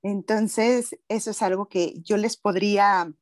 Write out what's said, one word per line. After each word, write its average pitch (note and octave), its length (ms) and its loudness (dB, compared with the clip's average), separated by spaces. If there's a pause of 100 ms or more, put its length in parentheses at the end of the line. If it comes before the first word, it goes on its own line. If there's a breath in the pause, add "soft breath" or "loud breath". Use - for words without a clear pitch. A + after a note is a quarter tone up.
Entonces, A3 960 -2 (120)
eso A3 220 -4
es - 100 -8
algo G3 260 -2
que F3 340 -2
yo G#3 140 0
les G#3+ 220 -2
podría G3+ 760 2 (100)